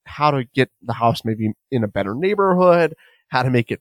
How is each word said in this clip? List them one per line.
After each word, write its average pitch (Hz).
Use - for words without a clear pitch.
how 147
to 135
get 135
the 117
house 117
maybe 110
in 120
a 107
better 101
neighborhood, 180
how 127
to 131
make 120
it -